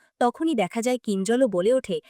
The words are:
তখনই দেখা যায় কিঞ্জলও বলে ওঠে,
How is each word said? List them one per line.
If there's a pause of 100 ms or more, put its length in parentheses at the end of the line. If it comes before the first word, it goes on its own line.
(220)
তখনই
দেখা
যায়
কিঞ্জলও
বলে
ওঠে, (120)